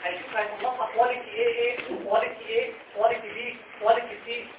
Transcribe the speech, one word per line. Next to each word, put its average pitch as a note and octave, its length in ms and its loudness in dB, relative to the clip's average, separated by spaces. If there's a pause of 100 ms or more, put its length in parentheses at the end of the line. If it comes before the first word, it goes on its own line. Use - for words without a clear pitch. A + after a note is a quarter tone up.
هيشوف F3 320 -4
هيطلع A3+ 600 -2
كواليتي B3 340 4
ايه A3+ 180 2
ايه، A#3+ 300 2 (260)
كواليتي - 460 2
ايه، A#3 240 2 (220)
كواليتي G#3+ 380 2
بي، A#3+ 240 -8 (240)
كواليتي A3+ 440 4
سي. A#3 200 -6 (140)